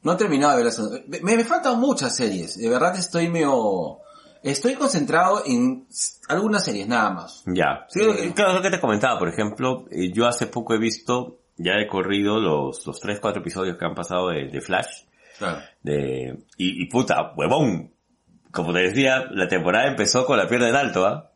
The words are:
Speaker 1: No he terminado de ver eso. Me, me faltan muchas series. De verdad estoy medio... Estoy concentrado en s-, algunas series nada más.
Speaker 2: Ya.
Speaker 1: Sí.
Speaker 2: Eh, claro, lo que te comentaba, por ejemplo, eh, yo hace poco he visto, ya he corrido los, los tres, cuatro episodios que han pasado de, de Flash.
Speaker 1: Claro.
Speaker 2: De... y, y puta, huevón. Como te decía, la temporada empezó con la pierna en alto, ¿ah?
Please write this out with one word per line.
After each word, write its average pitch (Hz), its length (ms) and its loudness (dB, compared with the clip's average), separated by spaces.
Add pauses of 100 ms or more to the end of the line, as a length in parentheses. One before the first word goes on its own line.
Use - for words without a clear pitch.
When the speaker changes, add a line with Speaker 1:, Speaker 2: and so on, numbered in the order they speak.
Speaker 1:
No 156 120 0
he - 20 2
terminado 147 380 2
de 127 60 4
ver 117 80 2
eso. 110 220 -2 (180)
Me, 143 140 -10
me 226 220 2
faltan 254 360 0
muchas 254 360 0
series. 95 420 -4
De 113 120 -2
verdad 160 280 2
estoy 170 320 -2
medio... 131 680 0 (460)
Estoy 233 320 0
concentrado 185 720 2
en 127 440 0
s-, - 300 -8 (100)
algunas 202 340 0
series 104 240 -4
nada 110 240 2
más. 85 340 -12
Speaker 2:
Ya. 87 440 0
Speaker 1:
Sí. 180 120 -4
Speaker 2:
Eh, 208 320 2
claro, 196 200 2
lo 180 80 2
que 185 100 0
te 185 80 -2
comentaba, 117 400 2
por 87 80 0
ejemplo, 113 640 -2
eh, 90 220 -2
yo 113 120 2
hace 120 220 0
poco 117 260 -4
he 110 60 2
visto, 117 600 -2 (180)
ya 87 160 0
he 104 140 2
corrido 101 520 0
los, 73 480 0
los 73 140 -10
tres, 101 180 -6
cuatro 95 220 -2
episodios 90 360 -4
que 87 80 -6
han 82 100 -4
pasado 90 340 -2
de, 71 180 -4
de 67 140 -8
Flash. - 420 -4 (340)
Speaker 1:
Claro. 85 220 -6 (240)
Speaker 2:
De... 65 540 -4 (200)
y, 90 260 -2
y - 40 -4
puta, - 480 0
huevón. 92 560 0 (600)
Como 85 220 -4
te 87 60 2
decía, 131 520 2
la 92 180 -2
temporada 92 380 2
empezó 127 380 0
con 127 120 2
la 95 100 2
pierna 120 220 2
en 117 60 2
alto, 110 300 2
¿ah? 147 300 -2